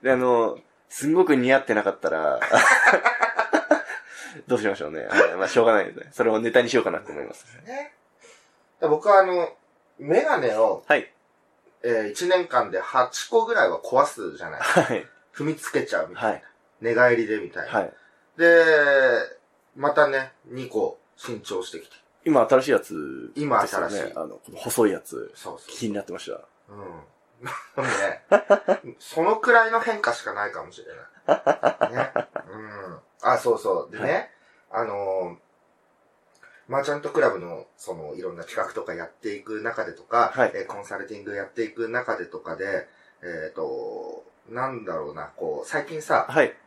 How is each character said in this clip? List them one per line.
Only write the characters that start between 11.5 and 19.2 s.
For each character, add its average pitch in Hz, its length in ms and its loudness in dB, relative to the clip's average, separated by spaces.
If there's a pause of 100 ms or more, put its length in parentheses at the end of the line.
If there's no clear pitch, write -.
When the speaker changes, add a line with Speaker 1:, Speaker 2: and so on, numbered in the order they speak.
Speaker 2:
え 117 40 -4 (200)
ー、 104 40 -8
一 175 160 -6
年 180 200 2
間 113 240 0
で 92 80 -2
八 - 500 -2
個 226 160 4
ぐ 233 80 -4
ら 180 120 2
い 92 40 2
は 85 100 -4
壊 135 260 4
す 92 320 -8
じ 92 60 -14
ゃ 82 60 -10
な 76 80 -12
い - 20 -10
で - 60 -4
す - 80 0
か。 180 80 6
Speaker 1:
は 131 140 0
い。 90 100 -6 (280)
Speaker 2:
踏 147 120 -10
み 156 100 -2
つ - 140 -12
け 131 140 -2
ち - 120 -6
ゃ 82 80 0
う 80 60 -8
み 90 60 -18
た - 60 -10
い - 20 -6
な。 110 60 2
Speaker 1:
は 95 60 -2
い。 - 80 -16 (380)
Speaker 2:
寝 117 140 0
返 120 200 6
り 113 120 0
で 107 100 -2
み 101 120 -8
た 87 140 -10
い - 80 -12
な。 113 80 0
Speaker 1:
は 92 60 -2
い。 - 80 -12 (440)
Speaker 2:
で、 170 280 8 (1080)